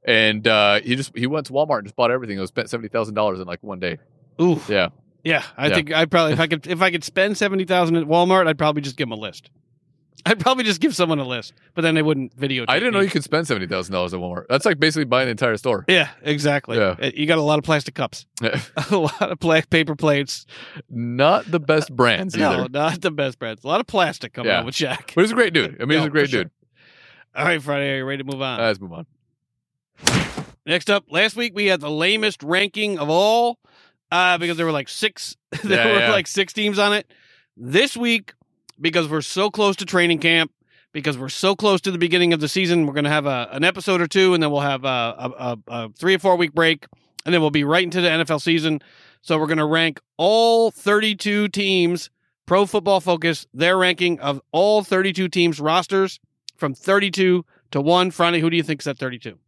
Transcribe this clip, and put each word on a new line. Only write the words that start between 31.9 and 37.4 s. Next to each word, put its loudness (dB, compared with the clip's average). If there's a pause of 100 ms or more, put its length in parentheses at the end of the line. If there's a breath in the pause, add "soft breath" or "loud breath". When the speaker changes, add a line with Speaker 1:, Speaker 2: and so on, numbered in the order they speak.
Speaker 2:
ranking -2
of -2
all, 2 (540 soft breath)
uh, 2
because -4
there -2
were, 0
like, -4
six, -6 (140)
<laughs> -8
there 2
Speaker 1:
Yeah, 4
Speaker 2:
were, 4
Speaker 1:
yeah. 4
Speaker 2:
like, 0
six -2
teams -2
on 2
it. -4 (460 soft breath)